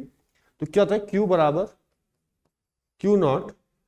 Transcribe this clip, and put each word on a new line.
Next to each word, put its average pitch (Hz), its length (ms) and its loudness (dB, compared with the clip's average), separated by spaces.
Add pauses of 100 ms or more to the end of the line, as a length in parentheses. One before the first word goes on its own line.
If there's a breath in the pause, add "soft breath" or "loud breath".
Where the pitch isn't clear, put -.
(600)
तो 156 60 -8
क्या 202 180 0
होता 202 120 -2
है, 208 120 -4
Q 202 200 0
बराबर 165 380 2 (1300)
क्यू 202 160 2
नॉट, 165 360 0 (360)